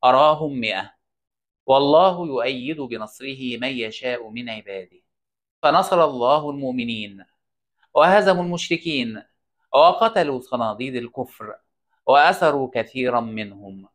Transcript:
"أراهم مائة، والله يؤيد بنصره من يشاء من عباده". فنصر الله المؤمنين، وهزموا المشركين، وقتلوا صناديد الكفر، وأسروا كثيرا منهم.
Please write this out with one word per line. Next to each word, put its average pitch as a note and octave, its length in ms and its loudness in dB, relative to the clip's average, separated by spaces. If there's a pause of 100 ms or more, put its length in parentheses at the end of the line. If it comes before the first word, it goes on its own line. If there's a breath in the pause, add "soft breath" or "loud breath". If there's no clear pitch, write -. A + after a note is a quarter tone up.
"أراهم C#3+ 560 4
مائة، G2+ 340 -6 (720)
والله D#3+ 600 4
يؤيد C3+ 540 -6
بنصره B2 760 -10
من B2 100 -6
يشاء A#2+ 600 -8
من A#2 200 -14
عباده". G2 520 -14 (640)
فنصر E3+ 400 2
الله C#3+ 460 0
المؤمنين، A#2 760 -8 (680)
وهزموا F#3 500 4
المشركين، E3 800 -6 (500)
وقتلوا E3+ 680 4
صناديد A#2+ 540 -6
الكفر، A#2+ 600 -10 (500)
وأسروا C#3+ 680 4
كثيرا B2 460 -2
منهم. G2+ 760 -12